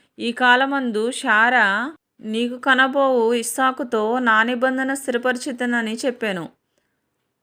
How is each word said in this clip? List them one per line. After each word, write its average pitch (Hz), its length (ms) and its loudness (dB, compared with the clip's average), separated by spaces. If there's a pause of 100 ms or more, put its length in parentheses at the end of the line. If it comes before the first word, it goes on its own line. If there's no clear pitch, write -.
(200)
ఈ 226 120 -4
కాలమందు 247 800 2
శారా 233 840 2 (280)
నీకు 240 360 -4
కనబోవు 262 760 2
ఇస్సాకుతో 240 840 -2
నా 226 240 2
నిబంధన 262 500 -2
స్థిరపరిచితనని 247 1000 -4 (120)
చెప్పాను." 214 440 -4 (920)